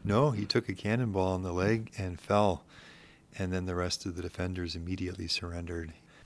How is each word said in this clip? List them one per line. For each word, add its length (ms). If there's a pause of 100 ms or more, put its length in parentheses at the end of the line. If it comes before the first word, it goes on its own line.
No, 280
he 160
took 240
a 40
cannonball 640
in 60
the 100
leg 460
and 200
fell, 460 (720)
and 160
then 140
the 80
rest 320
of 100
the 60
defenders 520
immediately 540
surrendered. 640 (340)